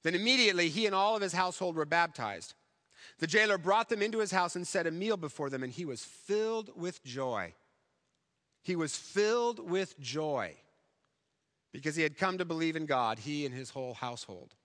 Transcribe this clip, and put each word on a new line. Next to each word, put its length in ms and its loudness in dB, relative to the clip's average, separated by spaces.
Then 120 2
immediately 540 4
he 180 2
and 80 2
all 220 4
of 60 0
his 100 -2
household 440 0
were 80 2
baptized. 720 0
The 80 -2
jailer 320 4
brought 300 2
them 140 2
into 160 0
his 120 0
house 240 2
and 140 -4
set 180 0
a 40 0
meal 260 0
before 340 -6
them, 120 -4
and 100 -6
he 120 -8
was 200 -8
filled 720 -4
with 260 -8
joy. 520 -4
He 140 -2
was 200 -2
filled 600 2
with 400 -4
joy 600 -4
because 240 -4
he 60 2
had 160 0
come 200 2
to 60 0
believe 320 -2
in 100 -4
God, 340 2
he 260 -4
and 80 -6
his 160 -10
whole 240 -8
household. 600 -10